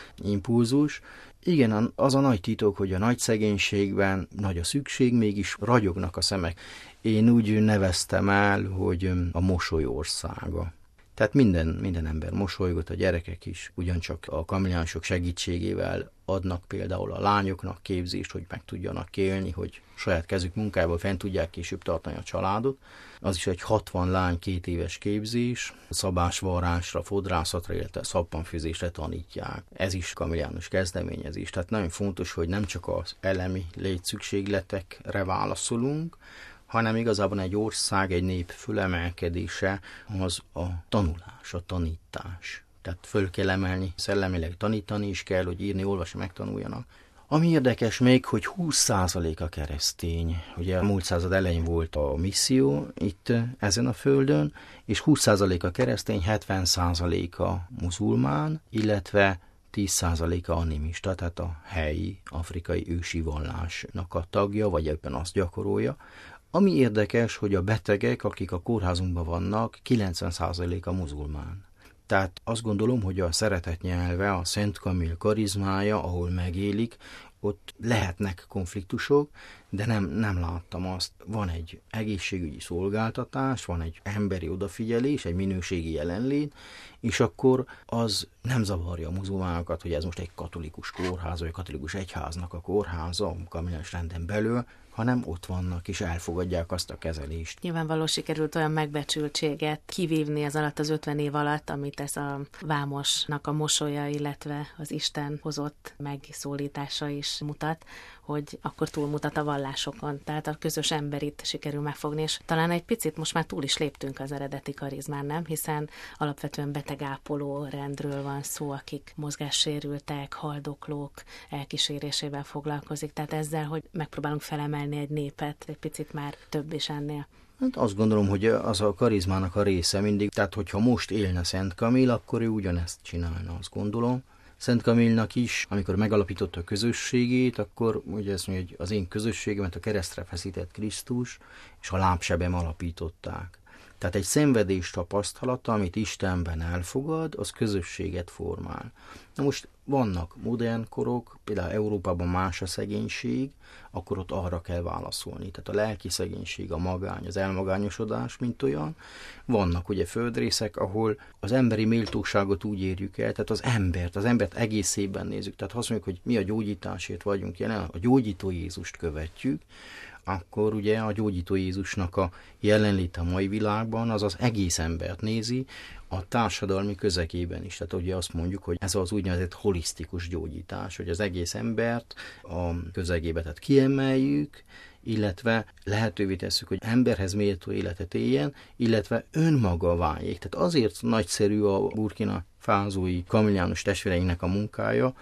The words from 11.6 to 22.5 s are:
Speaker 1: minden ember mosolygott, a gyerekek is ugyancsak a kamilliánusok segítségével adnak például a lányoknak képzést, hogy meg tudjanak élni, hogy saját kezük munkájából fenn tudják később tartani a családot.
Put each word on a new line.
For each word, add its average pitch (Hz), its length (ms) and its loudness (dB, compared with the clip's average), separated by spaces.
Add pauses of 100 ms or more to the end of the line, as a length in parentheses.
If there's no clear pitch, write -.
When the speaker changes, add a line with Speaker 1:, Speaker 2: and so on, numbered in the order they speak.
Speaker 1:
minden 85 400 0
ember 80 260 -2
mosolygott, 92 580 0
a 95 40 -4
gyerekek 90 520 0
is - 280 -10
ugyancsak 87 540 -2
a 73 160 -2
kamilliánusok 90 580 0
segítségével 90 1080 -2 (140)
adnak 92 400 -2
például 95 480 -4
a 92 80 -6
lányoknak 98 600 2
képzést, 92 500 -4
hogy 87 160 -8
meg 87 160 -10
tudjanak 90 520 -6
élni, 95 340 0
hogy 92 300 -8 (140)
saját 85 320 0
kezük 92 280 -2
munkájából 92 440 2
fenn 98 180 0
tudják 90 340 -2
később - 320 -8
tartani 80 340 -4
a 82 60 -8
családot. 104 560 -2 (420)